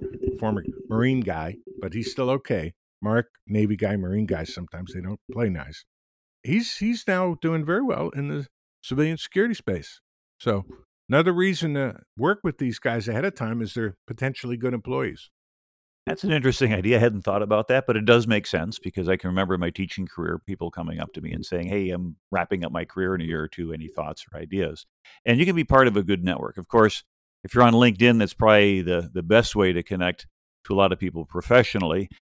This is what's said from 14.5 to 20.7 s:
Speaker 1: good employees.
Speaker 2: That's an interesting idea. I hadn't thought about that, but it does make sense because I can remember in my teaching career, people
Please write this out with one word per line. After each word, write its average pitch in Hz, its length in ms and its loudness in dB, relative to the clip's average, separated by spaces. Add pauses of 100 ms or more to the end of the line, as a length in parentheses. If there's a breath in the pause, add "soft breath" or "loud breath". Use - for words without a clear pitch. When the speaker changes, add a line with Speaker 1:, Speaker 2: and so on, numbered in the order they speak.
Speaker 1:
good 123 180 -2
employees. 127 560 -6 (760)
Speaker 2:
That's - 180 -6
an 196 80 0
interesting 127 420 2
idea. 101 220 2
I 110 60 4
hadn't 110 200 2
thought 104 220 -2
about 107 240 0
that, 131 180 2
but 113 120 0
it 107 80 -2
does 117 200 6
make 107 220 2
sense 87 320 -4
because 90 280 -6
I 92 100 2
can 92 120 -6
remember 92 240 0
in 90 60 -2
my 87 100 -2
teaching 92 380 -8
career, 85 400 -6
people 87 240 -8